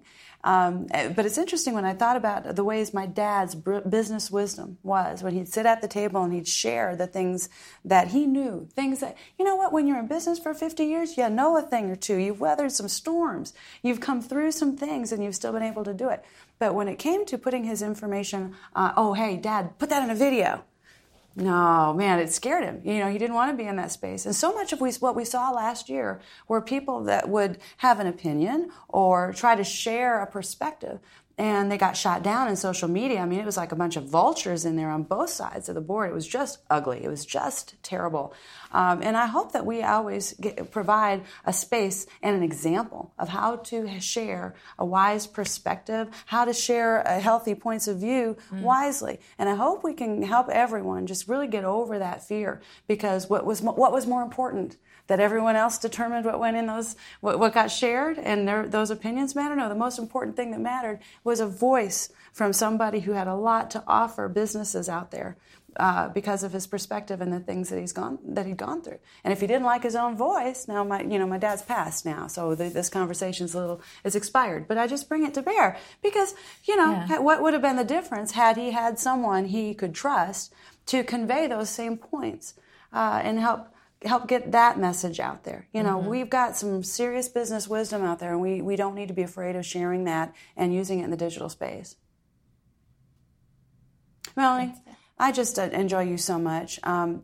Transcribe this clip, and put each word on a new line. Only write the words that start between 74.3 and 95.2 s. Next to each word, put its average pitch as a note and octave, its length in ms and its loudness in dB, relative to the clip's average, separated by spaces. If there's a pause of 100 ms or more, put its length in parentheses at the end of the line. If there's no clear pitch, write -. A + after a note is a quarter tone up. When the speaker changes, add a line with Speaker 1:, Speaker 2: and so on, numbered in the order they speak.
Speaker 1:
But A3 120 0
I A#3+ 80 2
just C#4 200 -6
bring D#4 160 0
it D4 120 -2
to C4+ 80 -2
bear E4+ 340 2 (240)
because, G4 320 2 (300)
you G#4 140 2
know, D#4+ 160 6
Speaker 2:
Yeah. F3 140 -2
Speaker 1:
ha-, D4+ 140 2
what D4+ 220 6
would D#4 100 6
have D4 80 2
been C4 140 4
the B3+ 80 2
difference A3 480 -4
had A3+ 260 6
he B3 140 -2
had A#3 260 0
someone A3+ 480 0
he G#3+ 300 -2
could F3+ 180 -4
trust G3 580 0 (360)
to C4 160 2
convey B3 420 0
those A3 240 -2
same A#3 280 -6
points, - 580 -8 (380)
uh, A3 300 2
and A3 160 -2
help, A3+ 280 0 (360)
help A3+ 240 0
get A#3+ 240 0
that A#3 280 8
message F3+ 400 -2
out - 240 -6
there. - 300 -12
You A3 100 -2
know, G3 160 2
Speaker 2:
Mm-hmm. F#3+ 100 -2
Speaker 1:
we've B3 200 -2
got B3 260 2
some F#3+ 280 -2
serious A#3+ 440 -2
business A3+ 400 -4
wisdom G#3+ 360 -2
out E3+ 160 0
there, F3 120 -6
and E3+ 80 0
we, F#3 220 0
we G3 160 -2
don't G3 180 0
need G3+ 140 -8
to F#3 40 -8
be F3+ 100 0
afraid F3+ 340 -6
of F3+ 80 -6
sharing F3+ 400 -2
that D#3+ 280 -2 (220)
and F3+ 180 0
using F#3 260 0
it F3 60 -4
in - 60 -4
the E3 60 -2
digital E3 320 -6
space. - 460 -10 (2500)
Melanie, B3+ 320 2
Speaker 2:
Thanks. B3 120 -14 (380)
Speaker 1:
I C4+ 140 4